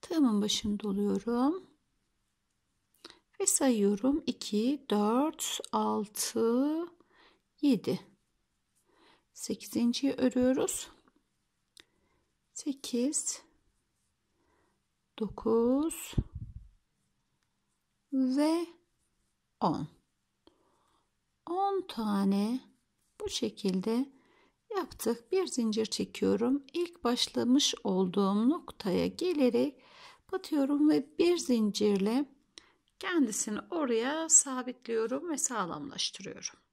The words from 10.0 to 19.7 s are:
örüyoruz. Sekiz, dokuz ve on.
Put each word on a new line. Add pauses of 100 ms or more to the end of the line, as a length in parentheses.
örüyoruz. (1600)
Sekiz, (1800)
dokuz (2000)
ve (920)
on. (1600)